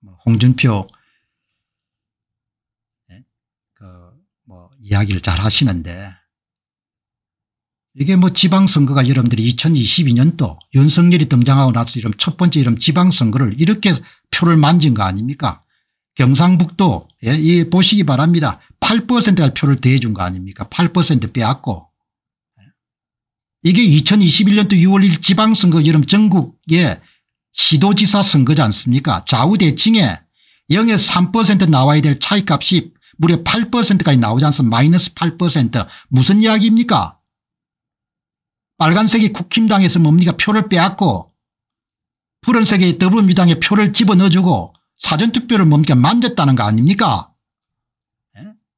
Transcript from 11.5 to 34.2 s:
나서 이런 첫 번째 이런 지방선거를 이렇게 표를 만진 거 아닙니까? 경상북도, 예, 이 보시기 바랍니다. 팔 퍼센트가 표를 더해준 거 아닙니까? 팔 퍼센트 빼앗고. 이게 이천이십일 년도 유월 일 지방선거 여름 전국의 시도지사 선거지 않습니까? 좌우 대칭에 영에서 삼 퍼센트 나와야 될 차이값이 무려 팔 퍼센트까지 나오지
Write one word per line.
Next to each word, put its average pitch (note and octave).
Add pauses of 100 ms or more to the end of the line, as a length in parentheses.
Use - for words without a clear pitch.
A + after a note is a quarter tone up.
나서 A#2
이런 G#2+
첫 -
번째 E3
이런 A#2+
지방선거를 C3
이렇게 G3+ (380)
표를 E3+
만진 D3+
거 G#2
아닙니까? A2 (500)
경상북도, D#3+ (160)
예, B2+
이 E3
보시기 F#3+
바랍니다. C#3+ (200)
팔 -
퍼센트가 F#3+
표를 C#3
더해준 A#2+
거 F2+
아닙니까? F#2
팔 F3
퍼센트 D#3
빼앗고. A#2 (1700)
이게 F3+
이천이십일 F#3+
년도 G3+
유월 F#3+
일 E3
지방선거 F#3
여름 D#3
전국의 E3+ (520)
시도지사 G3+
선거지 D3
않습니까? B2
좌우 E3
대칭에 F3 (520)
영에서 G#3+
삼 F3+
퍼센트 G3+
나와야 D3
될 C#3
차이값이 F#3 (240)
무려 E3
팔 A3
퍼센트까지 G3
나오지 A#2